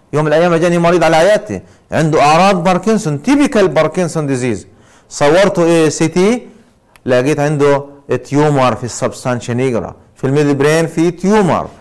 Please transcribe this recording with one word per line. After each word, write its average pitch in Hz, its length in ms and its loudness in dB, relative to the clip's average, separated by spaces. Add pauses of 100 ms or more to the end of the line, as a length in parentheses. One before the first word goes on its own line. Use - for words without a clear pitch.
(140)
يوم 151 120 0
من 151 80 0
الأيام 170 220 2
جاني 175 220 0
مريض 170 260 2
على 160 120 2
عيادتي 160 460 0 (300)
عنده 147 300 0
أعراض 170 420 2
باركنسون، 180 600 -2
تيبيكال 254 440 2
باركنسون 156 600 -2
ديزيز. 123 400 -4 (420)
صورته 175 540 2
ايه؟ 165 260 4
سي 160 180 -2
تي، 196 400 0 (580)
لقيت 127 340 0
عنده 143 460 0 (380)
تيومر 139 520 0
في 104 80 -12
السبستانشيا 120 720 -6
نيجرا، 120 420 -4 (200)
في - 120 -6
الميد 143 300 0
برين 156 300 0
في 170 240 -2
تيومر، 170 560 0 (140)